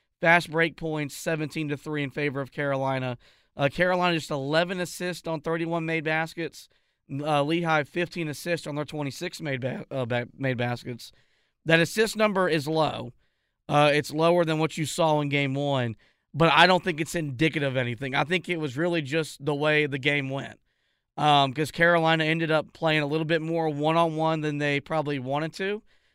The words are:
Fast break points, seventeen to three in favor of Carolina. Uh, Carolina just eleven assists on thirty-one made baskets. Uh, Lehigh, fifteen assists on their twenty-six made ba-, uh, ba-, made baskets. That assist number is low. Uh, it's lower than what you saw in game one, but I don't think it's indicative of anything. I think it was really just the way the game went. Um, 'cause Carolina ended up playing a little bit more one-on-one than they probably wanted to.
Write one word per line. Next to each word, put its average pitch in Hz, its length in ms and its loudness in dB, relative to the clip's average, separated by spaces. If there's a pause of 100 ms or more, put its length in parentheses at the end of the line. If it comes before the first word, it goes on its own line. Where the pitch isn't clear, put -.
(200)
Fast 165 300 4
break 160 260 0
points, 151 380 -6
seventeen 156 540 -4
to 143 80 -4
three 151 260 -6
in 139 80 -4
favor 143 300 -4
of 135 100 -8
Carolina. 135 640 -2 (400)
Uh, 143 120 2
Carolina 180 480 2
just 151 140 -6
eleven 160 500 0
assists 180 480 -8
on 160 120 -4
thirty-one 165 460 -4
made 160 160 -2
baskets. 160 680 -6 (420)
Uh, 143 320 0
Lehigh, 160 420 2
fifteen 175 440 -4
assists 165 380 -4
on 151 80 -8
their 147 100 -4
twenty-six 147 560 -8
made 139 200 -4
ba-, 127 300 -6
uh, 131 140 -4
ba-, 120 220 -2 (100)
made 131 200 -2
baskets. 120 560 -6 (520)
That 165 160 6
assist 220 360 2
number 196 320 2
is 147 180 0
low. 147 460 -2 (560)
Uh, 147 260 6
it's 147 160 0
lower 170 340 4
than 156 140 0
what 156 180 0
you 160 80 -2
saw 156 360 2
in 147 80 -2
game 139 260 0
one, 135 420 -2 (380)
but 160 180 4
I 160 140 8
don't 185 160 4
think 156 180 -4
it's - 140 -6
indicative 147 600 0
of - 20 -4
anything. 127 380 -4
I 143 100 0
think 175 240 -2
it 175 100 -2
was 147 180 -6
really 170 260 0
just 147 420 -4
the 147 100 0
way 151 320 2
the 139 120 -4
game 143 300 0
went. 127 300 -10 (580)
Um, 143 360 4
'cause 147 180 -2
Carolina 165 540 4
ended 160 260 0
up 156 220 0
playing 156 300 0
a 143 40 -2
little 156 200 -2
bit 160 160 0
more 160 260 -2
one-on-one 160 720 2
than 151 180 -2
they 143 220 0
probably 147 380 -4
wanted 143 360 -4
to. 202 280 -6 (320)